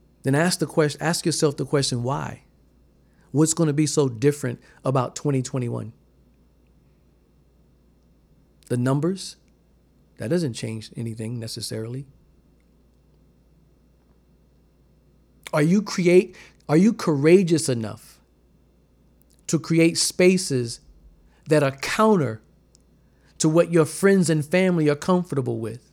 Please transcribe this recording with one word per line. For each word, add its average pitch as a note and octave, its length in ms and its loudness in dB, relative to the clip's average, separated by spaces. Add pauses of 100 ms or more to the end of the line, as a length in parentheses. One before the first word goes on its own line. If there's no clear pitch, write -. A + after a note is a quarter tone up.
(220)
then C3+ 120 2
ask E3+ 240 2
the D#3 80 -2
quest-, D3 340 0
ask D#3 240 -2
yourself D3 320 -2
the C#3 80 -6
question, C3 380 -2
why? C3+ 400 -6 (880)
What's D#3 240 2
gonna D#3 180 0
be D3+ 140 0
so C#3 220 0
different B2 520 -2 (240)
about C3 320 -2
twenty C#3 240 -2
twenty-one? A#2+ 520 -6 (2750)
The B2 80 -2
numbers? C#3+ 600 -2 (840)
That A2 100 -6
doesn't D#3 260 -2
change A2 420 -10
anything A2+ 440 -8
necessarily. A2+ 680 -10 (3500)
Are D#3 100 2
you F3+ 200 2
create, F#3 540 2 (320)
are C#3+ 80 2
you G3 160 6
courageous E3 760 4
enough A2 520 -8 (1300)
to E3 100 0
create E3 400 2
spaces F3+ 800 0 (680)
that D3+ 160 4
are C3+ 80 0
counter D3+ 680 0 (1000)
to D#3+ 100 2
what E3+ 240 4
your E3+ 120 4
friends F#3+ 460 2
and D3+ 160 0
family F3+ 420 2
are D3 60 2
comfortable C#3+ 640 -2
with? A2+ 340 -10